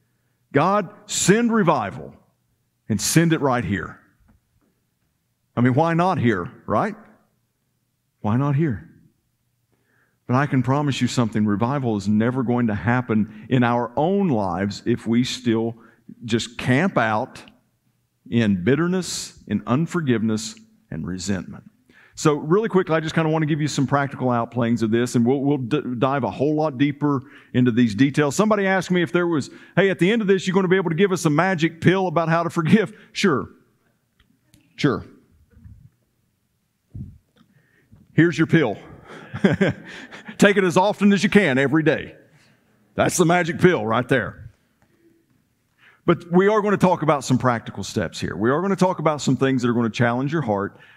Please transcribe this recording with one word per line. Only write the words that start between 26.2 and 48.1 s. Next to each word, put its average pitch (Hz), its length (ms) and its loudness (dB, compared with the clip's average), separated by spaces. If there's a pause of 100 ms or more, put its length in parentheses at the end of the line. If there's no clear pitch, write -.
a 101 80 -4
whole 147 240 -2
lot 151 240 -4
deeper 143 420 0 (320)
into 123 160 4
these 117 240 2
details. 139 420 2
Somebody 208 300 2
asked 190 240 0
me 180 140 2
if 160 80 -4
there 175 160 0
was, 160 240 -2 (240)
"Hey, 190 160 4
at 175 80 -4
the 180 120 4
end 226 120 0
of 190 40 -2
this, 190 200 2
you're 180 80 0
gonna 190 120 2
be 185 100 4
able 180 120 0
to 165 60 -2
give 190 160 2
us 170 140 -2
a 160 40 2
magic 165 500 0
pill 185 280 2
about 165 200 0
how 165 140 2
to 170 80 -2
forgive?" 175 420 4 (200)
Sure. 139 400 0 (1300)
Sure. 101 280 0 (3000)
Here's 160 220 2
your 160 120 0
pill. 131 320 0 (640)
<laughs> - 960 -2
Take 202 180 4
it 196 60 4
as 175 120 2
often 196 380 2
as 196 100 0
you 202 60 2
can 160 300 2
every 139 240 2
day. 147 320 -2 (800)
That's 117 220 0
the 180 80 4
magic 170 340 0
pill 160 260 4
right 113 240 0
there. 113 400 -4 (1600)
But - 240 0
we 185 160 4
are 214 140 4
gonna 196 160 0
talk 180 260 2
about 147 200 2
some 131 140 2
practical 113 460 -2
steps 92 360 -6